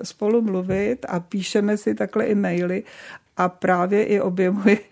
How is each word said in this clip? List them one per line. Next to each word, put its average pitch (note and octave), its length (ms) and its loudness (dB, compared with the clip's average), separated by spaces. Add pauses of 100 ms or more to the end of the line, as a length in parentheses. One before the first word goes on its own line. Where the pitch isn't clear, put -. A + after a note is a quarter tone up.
spolu G#3+ 380 0
mluvit G3 680 -2
a F3+ 100 -2
píšeme G#3 580 -2
si G#3+ 180 -2
takhle G#3+ 300 -2
i G#3+ 100 2
maily F3+ 480 -2 (560)
a F3+ 100 2
právě F3+ 560 2
i G3+ 140 2
obě F#3 320 0
moje, G3+ 260 4 (140)